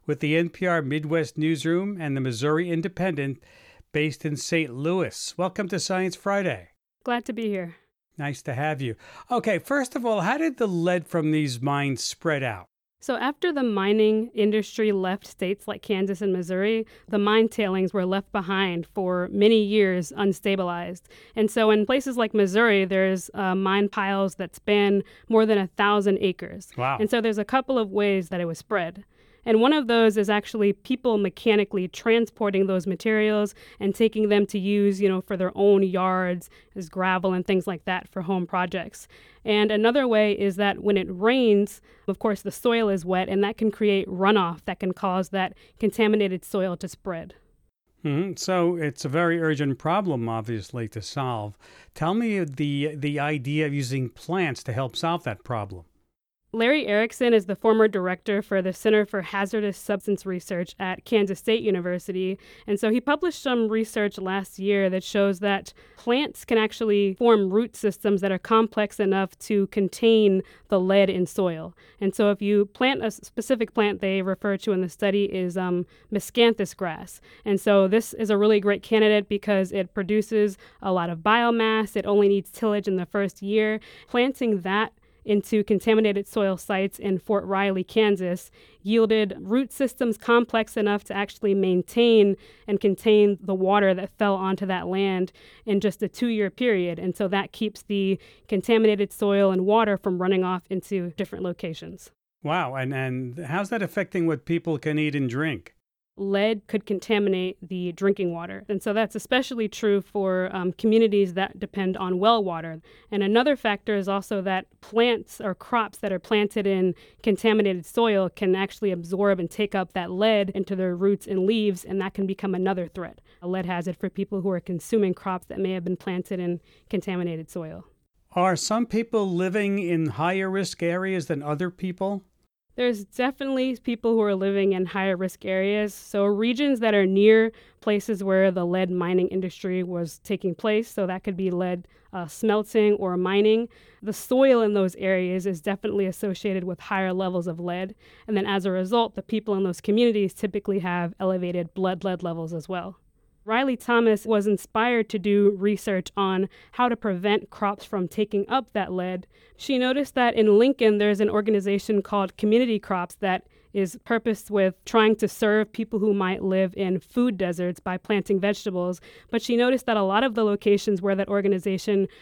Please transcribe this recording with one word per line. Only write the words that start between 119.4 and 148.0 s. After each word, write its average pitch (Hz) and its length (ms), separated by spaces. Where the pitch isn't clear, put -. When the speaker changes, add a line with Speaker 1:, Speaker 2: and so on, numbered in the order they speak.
Speaker 2:
take - 240
up 185 200
that 180 180
lead 202 380
into 196 260
their 185 180
roots 196 320
and 185 200
leaves, 208 400
and 190 160
that 190 140
can 196 120
become 190 260
another 185 360
threat, - 320
a 175 60
lead 185 180
hazard 175 300
for 190 140
people 196 320
who 190 80
are 180 100
consuming 185 540
crops 180 320
that - 120
may 190 140
have 180 140
been 185 100
planted 180 420
in 175 220
contaminated 175 600
soil. 165 360
Speaker 1:
Are 180 240
some 226 280
people 214 460
living 196 480
in 170 280
higher 180 420
risk 190 340
areas 180 440
than 143 140
other 151 280
people? 190 560
Speaker 2:
There's 247 280
definitely 262 720
people 226 380
who 226 80
are 208 140
living 196 360
in 185 140
higher 190 320
risk 185 260
areas. 196 500
So - 300
regions 233 560
that 220 140
are 202 120
near 214 460
places 208 420
where 190 280
the 175 140
lead 185 240
mining 180 380
industry 185 560
was 175 360
taking 185 360
place, 220 340
so 202 160
that 185 200
could 196 100
be 185 160
lead, 180 380
uh, 175 140
smelting 214 640
or 185 240
mining. 208 500
The 202 120
soil 254 480
in 208 140
those 190 200
areas 185 500
is 185 140
definitely 202 460
associated 190 580
with 180 160
higher 190 320
levels 185 360
of 165 120
lead. 175 360